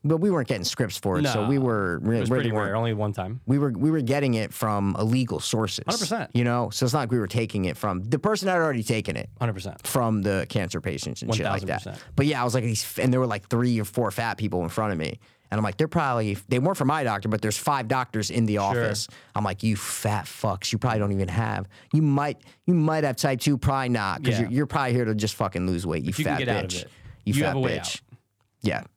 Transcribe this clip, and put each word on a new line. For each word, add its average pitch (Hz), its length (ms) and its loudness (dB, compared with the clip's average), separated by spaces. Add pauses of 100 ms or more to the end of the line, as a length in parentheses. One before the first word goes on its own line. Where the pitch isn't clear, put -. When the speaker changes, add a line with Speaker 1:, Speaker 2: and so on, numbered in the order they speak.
Speaker 1:
but 160 140 4
we 196 120 2
weren't 147 160 2
getting 104 160 -2
scripts - 360 -2
for 92 200 0
it, - 80 2
so 110 160 2
Speaker 2:
No. 110 60 0
Speaker 1:
we 139 100 4
were 104 400 0
re-, 110 200 0
Speaker 2:
It - 20 0
was 101 100 0
Speaker 1:
really 123 140 2
Speaker 2:
pretty 117 100 0
Speaker 1:
weren't. 104 140 0
Speaker 2:
rare. 101 80 -2
Only 113 180 0
one 104 180 -2
time. 98 340 -6
Speaker 1:
We 139 120 2
were, 139 140 0
we 123 180 2
were 160 120 2
getting 135 320 2
it 110 200 -2
from 101 460 0
illegal 113 400 2
sources. - 440 -2
Speaker 2:
Hundred 226 140 0
percent. 214 340 -2
Speaker 1:
You 120 120 4
know, 120 260 0
so - 160 -2
it's 117 60 2
not 151 80 2
like 117 100 -2
we 123 80 2
were 104 80 0
taking 107 380 0
it 87 120 0
from 92 280 -2
the 127 160 0
person 196 260 0
that 190 60 2
had 175 80 4
already 135 240 0
taken 104 320 0
it. 55 120 -8 (120)
Speaker 2:
Hundred 117 140 0
percent. 92 300 -10
Speaker 1:
From 113 380 2
the 95 260 2
cancer 90 320 -2
patients - 420 -6
and 113 120 -2
shit 95 120 0
like 98 160 -2
that. 90 60 -6
Speaker 2:
One 64 100 -2
thousand - 160 -10
percent. - 200 -18
Speaker 1:
But 139 120 4
yeah, 143 140 2
I 123 40 2
was 117 100 0
like, 127 80 2
"These," 113 240 -2 (140)
and 123 120 4
there 127 60 4
were, 127 80 2
like, 104 220 -4
three 120 320 2
or 104 40 -2
four 107 280 -2
fat 113 260 -2
people 95 240 0
in 82 60 -2
front 107 240 0
of 82 60 -2
me, - 200 -4 (320)
and 104 80 -2
I'm 107 60 0
like, 98 120 -2
"They're 156 120 -6
probably," 120 480 0 (120)
they 123 120 2
weren't 185 180 0
from 139 80 0
my 151 160 2
doctor, 110 260 -2
but 107 140 0
there's - 160 -2
five 135 300 0
doctors 120 420 -2
in 113 160 2
the 107 80 2
Speaker 2:
Sure. 101 80 2
Speaker 1:
office. 104 460 0 (260)
I'm - 80 -2
like, 95 220 -4
"You 110 100 2
fat 101 520 -4
fucks, - 440 -4
you 110 80 -2
probably 113 220 0
don't 101 120 0
even 98 160 0
have, 101 380 -2 (260)
you 156 100 4
might, 143 340 2 (300)
you 180 80 6
might 156 280 4
have 135 140 2
type 135 240 2
two, 143 180 4
probably 135 300 2
not, 104 340 0
'cause 123 120 2
Speaker 2:
Yeah. 117 80 2
Speaker 1:
you're, 101 100 -2
you're 139 140 2
probably 131 260 2
here 123 140 4
to 110 100 2
just 104 180 0
fucking 92 320 0
lose 92 180 0
weight, 80 200 -2
you 90 80 -2
Speaker 2:
But 101 80 -2
you 104 60 0
can 78 80 2
Speaker 1:
fat 78 40 0
Speaker 2:
get 123 100 -2
out 113 180 0
of - 40 -8
Speaker 1:
bitch. - 120 -4
Speaker 2:
it. - 80 -16 (340)
Speaker 1:
You 104 100 2
Speaker 2:
You 139 60 2
Speaker 1:
fat 151 80 2
Speaker 2:
have 131 80 0
a 135 40 2
way 123 180 2
Speaker 1:
bitch." - 20 -4
Speaker 2:
out. - 200 -6 (600)
Speaker 1:
Yeah. 67 200 0 (140)